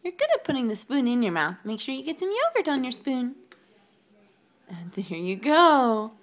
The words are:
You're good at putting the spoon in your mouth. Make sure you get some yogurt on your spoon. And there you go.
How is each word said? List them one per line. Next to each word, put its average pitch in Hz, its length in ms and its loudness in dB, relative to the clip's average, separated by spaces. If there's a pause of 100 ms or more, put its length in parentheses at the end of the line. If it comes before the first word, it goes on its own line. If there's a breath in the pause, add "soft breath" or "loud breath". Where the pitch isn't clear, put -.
You're 349 100 -8
good 605 200 -2
at 523 100 0
putting 254 240 -2
the 220 80 -2
spoon 254 320 -2
in 240 160 2
your 190 80 0
mouth. 165 320 0
Make 214 180 -8
sure 269 120 -8
you 262 100 -10
get 302 160 -8
some 381 120 -4
yogurt 508 360 0
on 277 160 0
your 254 80 -6
spoon. 254 440 -4 (1300 soft breath)
And 170 240 -14
there 180 240 -8
you 180 180 -4
go. 254 760 4 (120)